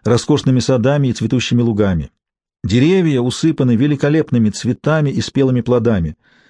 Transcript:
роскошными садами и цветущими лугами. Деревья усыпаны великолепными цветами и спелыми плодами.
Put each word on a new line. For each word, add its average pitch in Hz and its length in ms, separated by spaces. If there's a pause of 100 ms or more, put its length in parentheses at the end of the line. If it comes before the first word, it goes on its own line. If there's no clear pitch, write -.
роскошными 127 560
садами 135 480
и 113 40
цветущими 120 480
лугами. 101 520 (520)
Деревья 147 560
усыпаны 127 560
великолепными 143 720
цветами 143 640
и - 100
спелыми 127 400
плодами. 110 560 (340)